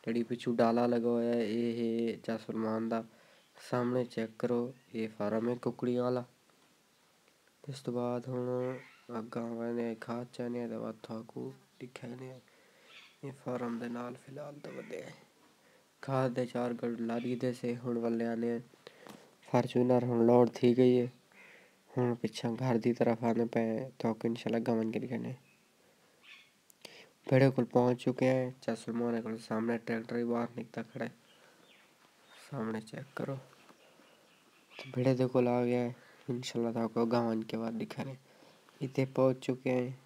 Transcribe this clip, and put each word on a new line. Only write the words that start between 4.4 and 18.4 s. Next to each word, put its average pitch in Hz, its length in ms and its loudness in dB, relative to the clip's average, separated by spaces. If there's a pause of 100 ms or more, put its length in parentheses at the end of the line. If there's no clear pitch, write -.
ये 110 140 -2
फार्म 110 400 0
है 123 80 0
कुकड़ी 123 400 -2
वाला। 123 280 0 (1400)
इस 131 200 -12
तो 127 80 -4
बाद 123 340 -2
हुण 123 920 -6
अग्गा 120 260 -6 (120)
वने 117 480 -4
खाद 120 320 -6
चाहने 120 340 -6
ते 113 100 -6
बाद 113 260 -8
थाकू 113 380 -10 (400)
दिखाने 127 440 -14
हैं। 127 160 -16 (840)
ये 139 140 -8
फार्म 120 400 -6
दे 120 100 -6
नाल 120 260 -8
फिलहाल 143 380 -14 (120)
तो 131 60 -10
वधे - 260 -12
है। - 160 -12 (920)
खाद 131 280 0
दे 123 140 -2
चार 120 280 -2
गड़ 120 180 -4 (100)
लारी 120 340 -2
दे 127 180 -2
से 120 220 -4
हुण 120 220 -2
वल्ले 117 300 0
आने 117 200 -2